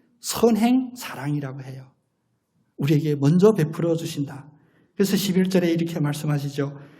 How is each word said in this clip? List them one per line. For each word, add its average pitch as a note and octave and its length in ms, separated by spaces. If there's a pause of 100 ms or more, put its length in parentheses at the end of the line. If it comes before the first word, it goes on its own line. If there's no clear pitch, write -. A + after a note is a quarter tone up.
(200)
선행 A#3+ 760
사랑이라고 C3+ 680
해요. C3 300 (880)
우리에게 D3 380
먼저 F3 380
베풀어 E3 420
주신다. - 540 (460)
그래서 G3+ 200
십일 F#3 340
절에 F3 220
이렇게 E3 280
말씀하시죠. D3 800 (200)